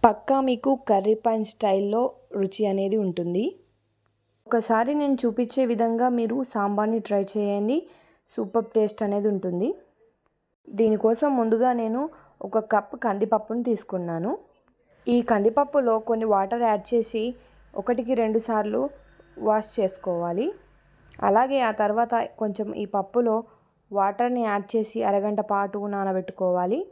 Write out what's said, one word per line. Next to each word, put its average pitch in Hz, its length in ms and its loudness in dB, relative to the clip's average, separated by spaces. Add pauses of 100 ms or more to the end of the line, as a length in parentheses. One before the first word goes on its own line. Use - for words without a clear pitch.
పక్కా 220 320 2 (120)
మీకు 254 240 0 (180)
కర్రీ 202 240 2 (100)
పాయింట్ 220 280 -2
స్టైల్‌లో 202 500 0 (360)
రుచి 196 320 -2
అనేది 196 340 0
ఉంటుంది. 175 400 -2 (1000)
ఒకసారి 233 460 2 (100)
నేను 277 220 2
చూపించే 240 480 0
విధంగా 233 360 2 (120)
మీరు 233 180 -2 (160)
సాంబార్ని 214 560 0
ట్రై 202 120 2 (120)
చేయండి, 208 440 0 (540)
సూపర్ 226 460 -4
టేస్ట్ 208 300 0
అనేది 202 260 0
ఉంటుంది. 185 360 -2 (1080)
దీనికోసం 226 500 2 (100)
ముందుగా 226 300 2 (120)
నేను 226 200 -2 (460)
ఒక 220 260 -2
కప్ 208 320 -2
కందిపప్పును 214 640 -2
తీసుకున్నాను. 180 640 -4 (800)
ఈ 240 40 6 (140)
కందిపప్పులో 233 600 2 (160)
కొన్ని 220 260 0
వాటర్ 226 340 0
యాడ్ 208 220 -2
చేసి 226 320 0 (560)
ఒకటికి 240 380 -2
రెండు 220 260 2
సార్లు 214 340 0 (640)
వాష్ 214 300 2
చేసుకోవాలి. 185 680 -2 (840)
అలాగే 262 320 4 (100)
ఆ - 100 0
తర్వాత 220 340 2 (280)
కొంచెం 208 260 -4 (140)
ఈ - 20 -4 (120)
పప్పులో 220 380 2 (640)
వాటర్ని 220 500 0
యాడ్ 202 260 -2
చేసి 220 260 -2 (100)
అరగంట 208 320 0 (100)
పాటు 202 280 0 (140)
నానబెట్టుకోవాలి. 185 880 0 (120)